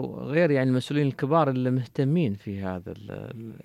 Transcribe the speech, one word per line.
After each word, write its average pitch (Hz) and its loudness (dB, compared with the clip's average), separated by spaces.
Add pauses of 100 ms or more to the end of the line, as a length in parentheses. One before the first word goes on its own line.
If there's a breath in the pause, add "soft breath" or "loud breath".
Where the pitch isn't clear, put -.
غير 143 2
يعني 131 4
المسؤولين 143 2
الكبار 139 2
اللي 127 0
مهتمين 131 2
في 101 -6
هذا 92 -6
ال-، 104 -12 (120)